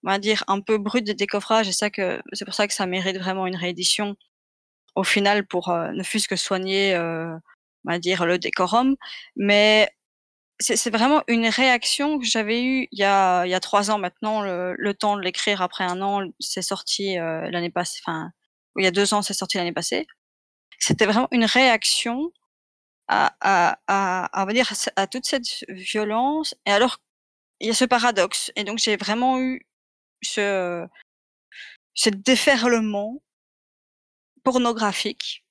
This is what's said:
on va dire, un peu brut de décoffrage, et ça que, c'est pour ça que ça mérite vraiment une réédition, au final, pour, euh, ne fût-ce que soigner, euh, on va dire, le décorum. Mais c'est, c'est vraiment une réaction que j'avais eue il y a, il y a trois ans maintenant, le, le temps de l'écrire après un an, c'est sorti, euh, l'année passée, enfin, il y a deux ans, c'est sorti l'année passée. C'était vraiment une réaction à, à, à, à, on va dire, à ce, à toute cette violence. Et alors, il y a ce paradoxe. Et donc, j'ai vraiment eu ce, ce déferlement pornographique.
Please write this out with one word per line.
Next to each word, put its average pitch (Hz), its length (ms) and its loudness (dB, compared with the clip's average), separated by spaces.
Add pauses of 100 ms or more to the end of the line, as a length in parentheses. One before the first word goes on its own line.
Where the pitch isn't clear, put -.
on 185 60 -4
va 196 80 2
dire, 208 300 0
un 196 120 0
peu 214 200 0
brut 208 260 -2
de 208 80 -2
décoffrage, 202 540 0
et 190 40 -2
ça 208 200 -2
que, 185 280 -4 (140)
c'est 202 100 -10
pour 196 120 -10
ça 208 120 2
que 202 60 -4
ça 190 140 -2
mérite 185 300 -2
vraiment 190 280 -4
une 185 100 -4
réédition, 180 600 -2 (800)
au 190 80 0
final, 202 420 2
pour, 180 240 -4
euh, 165 220 0
ne 190 100 -6
fût-ce 208 260 -2
que 190 80 -2
soigner, 190 600 0
euh, 165 360 -2 (540)
on 175 60 -4
va 170 80 0
dire, 175 260 0
le 175 140 2
décorum. 226 560 2 (400)
Mais 208 520 6 (720)
c'est, - 180 0
c'est - 120 -2
vraiment 247 380 4
une 233 180 2
réaction 262 720 2
que 247 80 -4
j'avais 226 380 0
eue 262 280 0
il 196 60 -14
y 202 60 0
a, 190 420 4
il 180 60 -2
y 185 40 0
a 185 40 2
trois 202 320 0
ans 214 80 0
maintenant, 214 420 -4
le, 180 380 -4
le 202 160 -2
temps 208 200 0
de 202 60 -6
l'écrire 190 400 -2
après 185 220 -2
un 180 180 -2
an, 196 260 -2 (120)
c'est - 240 -6
sorti, 190 560 -4
euh, 165 320 -4
l'année 175 180 -4
passée, 175 340 -4
enfin, 160 280 -6 (480)
il 190 40 2
y 185 40 4
a 180 40 4
deux 202 220 2
ans, 208 80 2
c'est 196 140 -6
sorti - 220 -4
l'année 175 160 -4
passée. - 340 -4 (680)
C'était - 280 2
vraiment 214 260 2
une 240 140 4
réaction 247 880 2 (760)
à, - 320 2
à, 185 480 2
à, 185 380 0
à, - 180 -4
on - 20 0
va 196 60 -6
dire, 240 180 2
à 208 60 -8
ce, - 220 -4
à 196 100 0
toute - 180 -8
cette - 440 -4
violence. 220 840 -2 (120)
Et 202 60 2
alors, 226 260 4 (640)
il 214 60 -4
y 226 40 0
a - 20 0
ce 254 120 4
paradoxe. 226 720 2
Et 208 80 -4
donc, 214 140 -6
j'ai 214 180 2
vraiment 247 420 0
eu 262 260 -4 (560)
ce, 185 640 -2 (1080)
ce - 160 2
déferlement 226 1120 2 (1200)
pornographique. 233 1080 -2